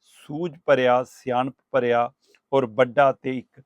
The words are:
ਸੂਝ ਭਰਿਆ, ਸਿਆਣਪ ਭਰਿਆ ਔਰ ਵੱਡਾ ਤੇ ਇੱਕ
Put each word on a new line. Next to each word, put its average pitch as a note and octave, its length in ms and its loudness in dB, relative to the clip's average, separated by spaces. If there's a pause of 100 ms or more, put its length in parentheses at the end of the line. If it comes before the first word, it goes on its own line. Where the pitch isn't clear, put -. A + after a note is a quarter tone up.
ਸੂਝ D#3 640 -12
ਭਰਿਆ, B2+ 380 2
ਸਿਆਣਪ B2+ 500 -6 (160)
ਭਰਿਆ A#2+ 420 0 (400)
ਔਰ C3+ 140 0
ਵੱਡਾ B2+ 460 0
ਤੇ C3 260 -8
ਇੱਕ - 280 -20